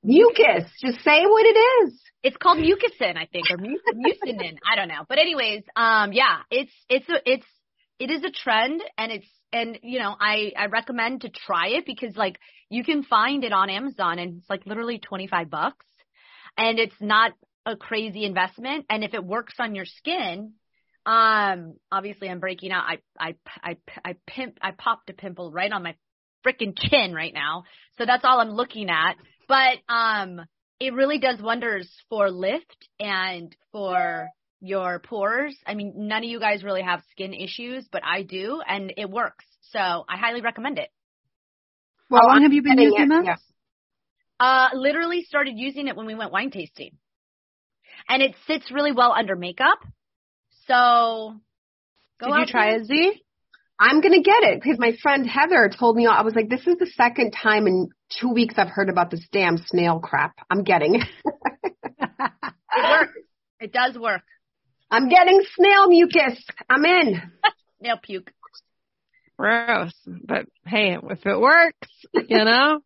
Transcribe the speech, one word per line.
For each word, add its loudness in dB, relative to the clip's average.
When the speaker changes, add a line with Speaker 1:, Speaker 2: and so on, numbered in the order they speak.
Speaker 1:
Mucus. 4
Just -6
say 4
what 6
it 6
is. -12
Speaker 2:
It's -2
called 2
mucusin, 0
I -8
think, -8
or -4
mu-, -8
mucinin. -6
I 2
don't -2
know. -12
But 0
anyways, -2
um, 2
yeah, 2
it's, -4
it's -2
a, -2
it's, -2
it -8
is -6
a -8
trend, -4
and -10
it's, -14
and, -8
you -10
know, -6
I, -2
I -4
recommend -6
to -14
try -6
it -4
because, -12
like, -4
you -8
can -2
find 0
it -6
on 0
Amazon, -6
and -12
it's, -20
like, -8
literally -10
twenty-five -8
bucks, -8
and 0
it's -4
not 2
a -6
crazy -8
investment. -6
And -4
if -10
it -8
works -8
on -8
your -10
skin, -10
um, 0
obviously -8
I'm -10
breaking -10
out. -4
I, -8
I, -10
I, -10
I -12
pimp, -14
I -8
popped -6
a -20
pimple -16
right -4
on -6
my -10
frickin' -4
chin 0
right -8
now. -6
So -4
that's 0
all 4
I'm -2
looking -6
at. 0
But, 2
um, -4
it -6
really 0
does -2
wonders -6
for 0
lift -8
and -6
for -6
your -6
pores. -6
I -10
mean, -10
none -4
of -10
you -12
guys -4
really -6
have -4
skin -12
issues, -14
but -8
I -6
do, -10
and -8
it -10
works. -8
So -6
I -6
highly -4
recommend -8
it. -10
Speaker 1:
Well, 8
Speaker 3:
How 8
long 6
Speaker 1:
I'm 8
Speaker 3:
have 6
you 2
been 2
Speaker 1:
getting 6
Speaker 3:
using 2
Speaker 1:
it, 4
Speaker 3:
this? -2
Speaker 1:
yeah. -2
Speaker 2:
Uh, 4
literally -2
started -4
using -8
it -8
when -14
we -12
went -10
wine -4
tasting. -14
And 0
it 0
sits -6
really 0
well 4
under -2
makeup. 0
So 2
go -8
Speaker 3:
Did 0
you 4
Speaker 2:
out 0
Speaker 3:
try 2
Speaker 2:
there. 0
Speaker 3:
it, -12
Z? 0
Speaker 1:
I'm 6
gonna 6
get 6
it 2
'cause 0
my 2
friend 2
Heather 4
told 2
me, 4
I 4
was -2
like, 0
"This -4
is 2
the 0
second 0
time 0
in 0
two -2
weeks 0
I've 2
heard -2
about 0
this -10
damn 2
snail 0
crap. -4
I'm -2
getting 2
it." -2
<laughs> -8
Speaker 2:
It 2
works. 2
It -14
does 0
work. -4
Speaker 1:
I'm 4
getting 8
snail 8
mucus. 4
I'm 4
in. 2
Speaker 2:
<laughs> -20
Snail -4
puke. -14
Speaker 4:
Gross. 0
But -6
hey, 0
if -12
it 0
works, 4
you 2
know. 4